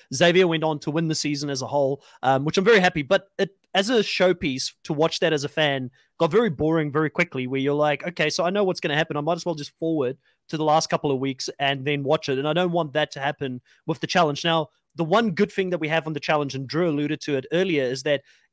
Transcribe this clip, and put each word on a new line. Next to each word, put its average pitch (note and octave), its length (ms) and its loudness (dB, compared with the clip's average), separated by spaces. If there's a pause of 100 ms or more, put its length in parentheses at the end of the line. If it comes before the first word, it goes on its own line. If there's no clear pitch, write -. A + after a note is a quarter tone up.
(120)
Xavier F3 360 6
went E3 160 0
on D#3 160 0
to - 100 -6
win D#3+ 180 -2
the D#3+ 60 0
season D3 380 -4
as C3 100 -4
a A#2+ 60 -8
whole, C#3 340 0 (220)
um, C3+ 200 4
which D#3 140 0
I'm F#3+ 60 2
very G#3+ 160 8
happy. F3+ 240 2
But F#3+ 240 0 (100)
it, F#3+ 180 -2 (200)
as G3 160 2
a A#3+ 80 4
showpiece, F3+ 760 0 (120)
to E3 80 -4
watch D#3 260 0
that E3 140 2
as C#3+ 100 -2
a C#3+ 60 -6
fan C#3 420 -2 (260)
got E3 140 2
very A3 180 4
boring D3+ 420 0
very D3+ 200 0
quickly, C3+ 340 -2
where C3 140 -2
you're C#3+ 160 0
like, D3 320 0
"Okay, D#3+ 240 -2
so F#3 120 -2
I E3+ 60 2
know G3+ 140 0
what's F#3 160 0
gonna D3+ 160 -2
happen. D#3 220 0
I D3 40 -2
might D#3+ 140 0
as E3+ 100 -10
well E3+ 100 -4
just D3 220 -12
forward D3+ 400 -2 (320)
to E3 80 -8
the D3+ 60 -2
last D#3 240 2
couple C#3+ 240 -2
of C3 80 0
weeks C3+ 300 -6 (100)
and C#3 260 -2
then C#3+ 180 -2
watch D3+ 260 0
it." C3 100 0
And C#3+ 80 -2
I D3+ 60 0
don't F3+ 180 0
want D#3+ 220 -2
that D3+ 180 -2
to - 80 -14
happen C3+ 420 -6 (240)
with D#3+ 140 -4
the D#3 80 -6
challenge. D#3 360 0
Now, E3 260 0 (260)
the E3+ 80 -2
one G3+ 280 2
good F#3+ 200 0
thing F#3+ 180 -2
that F3 100 -2
we D#3 100 -4
have D#3+ 180 0
on D#3+ 60 -6
the D3 60 -4
challenge, D3 360 0
and C3+ 120 -6
Drew E3 220 0
alluded D3 320 -2
to D3 160 -2
it C3 160 -4
earlier, E3+ 300 2
is C3 200 -4
that C#3+ 200 0 (300)